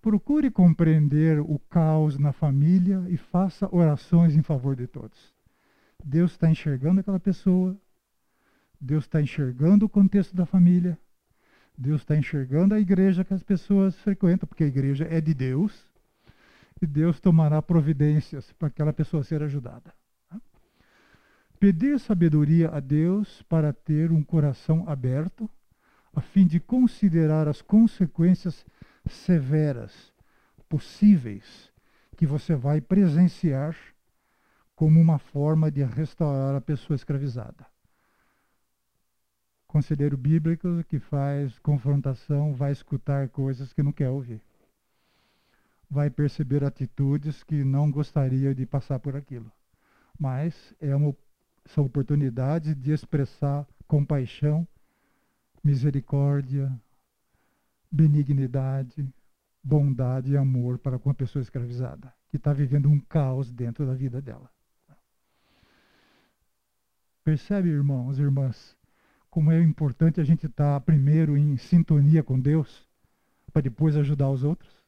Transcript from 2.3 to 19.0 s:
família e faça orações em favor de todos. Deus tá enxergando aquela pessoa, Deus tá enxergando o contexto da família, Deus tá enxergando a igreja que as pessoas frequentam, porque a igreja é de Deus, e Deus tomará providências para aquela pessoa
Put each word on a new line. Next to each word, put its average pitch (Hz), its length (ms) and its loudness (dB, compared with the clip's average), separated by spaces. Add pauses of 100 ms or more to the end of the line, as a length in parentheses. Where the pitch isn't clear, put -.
família 175 760 0
e 175 80 -2
faça 185 560 -4
orações 170 600 2
em 156 80 4
favor 139 320 -2
de 123 120 -10
todos. - 480 -18 (680)
Deus 160 360 -2
tá 160 120 2
enxergando 156 500 0
aquela 190 200 -4
pessoa, 185 580 0 (1000)
Deus 147 260 -4
tá 160 140 -2
enxergando 147 640 2
o 214 60 0
contexto 196 440 2
da 180 120 0
família, 175 520 4 (760)
Deus 139 260 -4
tá 151 140 0
enxergando 151 580 0
a 214 60 2
igreja 190 420 2
que 190 120 -4
as 185 80 -6
pessoas 196 540 0
frequentam, 185 520 0
porque - 160 -2
a - 20 2
igreja 139 440 -2
é 160 100 0
de 156 140 0
Deus, 131 500 -4 (960)
e 175 60 -2
Deus 156 340 -2
tomará 156 400 4
providências 151 960 0
para 156 140 -4
aquela 151 260 -4
pessoa 156 280 -4